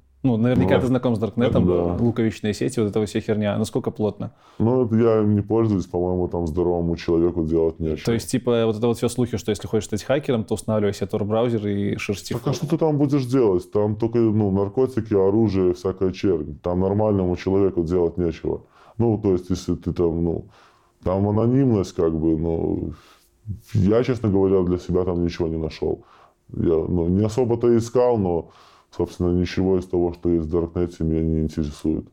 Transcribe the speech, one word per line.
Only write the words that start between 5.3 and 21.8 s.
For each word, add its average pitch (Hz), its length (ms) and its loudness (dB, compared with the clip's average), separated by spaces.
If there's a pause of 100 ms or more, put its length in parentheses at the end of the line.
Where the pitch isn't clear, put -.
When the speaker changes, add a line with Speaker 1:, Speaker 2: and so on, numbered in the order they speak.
Speaker 2:
не 101 60 2
пользуюсь, 104 460 0
по-моему, 90 420 -2
там 85 180 -4
здоровому 85 500 0
человеку 85 500 0
делать 82 340 0
нечего. 78 240 -4
Speaker 1:
То 117 80 0
есть, 113 180 -4
типа, 120 360 0
вот 110 100 0
это 113 100 -2
вот 117 120 0
всё 120 100 -2
слухи, 117 300 -2
что - 120 -4
если - 160 -4
хочешь 110 200 -2
стать - 160 -6
хакером, 131 420 -2
то 110 100 -4
устанавливай 104 380 -2
себе 98 180 -6
Tor-браузер 110 560 -2
и 101 300 -2
шерсти - 380 -6
Speaker 2:
Так 120 80 -6
а - 20 -18
Speaker 1:
вход. 139 120 -2
Speaker 2:
что 151 100 -6
ты 160 100 0
там 151 220 0
будешь 139 260 2
делать? 117 480 2
Там 107 240 0
только, 117 220 -2
ну, 107 320 2
наркотики, 107 640 0
оружие, 95 580 4
всякая 92 400 -2
чернь. 78 500 -2
Там 90 180 0
нормальному 98 560 2
человеку 95 460 0
делать 85 360 0
нечего. 78 420 -4 (380)
Ну, 113 180 2
то 101 160 0
есть, 90 160 -2
если 90 260 -2
ты 82 200 -4
там, 85 280 0
ну, 82 220 -2 (580)
там 98 280 0
анонимность, 113 640 2